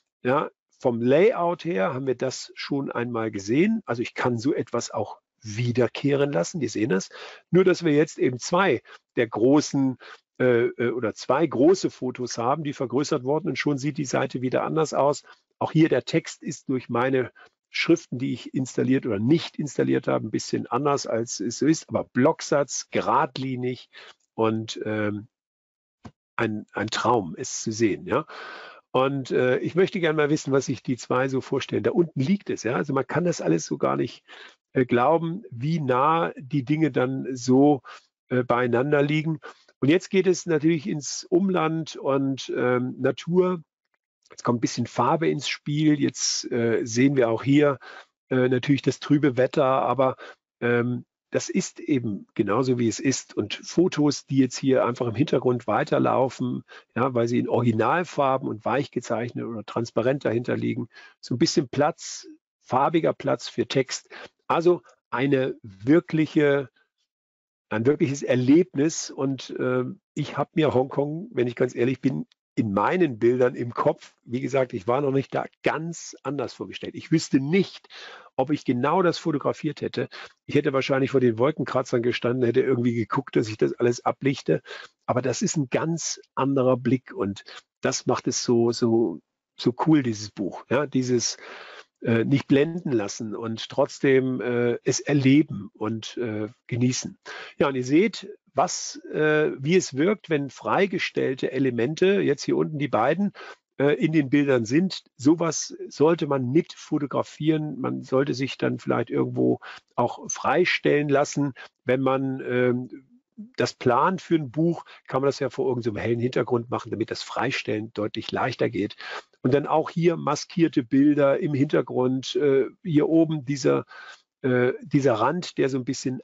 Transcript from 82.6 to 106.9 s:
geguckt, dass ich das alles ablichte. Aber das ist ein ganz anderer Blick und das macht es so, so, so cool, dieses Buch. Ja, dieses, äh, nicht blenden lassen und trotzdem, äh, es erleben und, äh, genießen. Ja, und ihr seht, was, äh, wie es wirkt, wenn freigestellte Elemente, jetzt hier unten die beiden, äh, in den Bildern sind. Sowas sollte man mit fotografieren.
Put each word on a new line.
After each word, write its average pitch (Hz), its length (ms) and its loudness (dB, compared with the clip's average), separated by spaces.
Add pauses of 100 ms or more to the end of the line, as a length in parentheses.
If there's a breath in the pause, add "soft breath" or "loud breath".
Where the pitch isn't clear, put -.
geguckt, 120 440 -2
dass 127 100 2
ich 107 80 -6
das 139 160 0
alles 120 320 0
ablichte. 139 580 -2 (440 loud breath)
Aber - 160 -2
das 123 200 -2
ist 202 140 -2
ein 139 140 -2
ganz 160 500 -2 (160)
anderer 131 400 2
Blick 127 380 -2
und 101 320 -4 (340 loud breath)
das - 260 -4
macht 127 220 -2
es - 160 -2
so, 120 300 2
so, 113 480 2 (360)
so 123 160 0 (140)
cool, 151 160 6
dieses 104 260 -4
Buch. - 400 -8
Ja, 143 180 0
dieses, 127 500 0 (640 loud breath)
äh, 113 240 2
nicht 135 220 0
blenden 160 440 2
lassen 107 420 -4
und 113 360 -8
trotzdem, 131 720 2
äh, 120 420 0
es - 160 -2
erleben 139 720 2
und, 110 440 -8
äh, 107 320 -4 (180)
genießen. 127 500 -2 (400 loud breath)
Ja, 156 120 2
und 135 60 -2
ihr 127 100 -2
seht, 180 420 2 (260)
was, - 460 -2 (140)
äh, 151 460 2
wie 156 180 2
es - 180 -2
wirkt, 180 340 0
wenn 143 200 -2
freigestellte 139 1040 -2
Elemente, 139 640 2
jetzt 139 240 0
hier - 140 0
unten 156 220 0
die 139 100 -4
beiden, 165 420 0 (480 loud breath)
äh, 143 140 4
in 240 180 0
den 147 180 2
Bildern 139 360 4
sind. 160 380 0 (120)
Sowas - 640 0 (100)
sollte 160 400 2
man 135 240 -2
mit 160 220 2
fotografieren. 151 1080 -4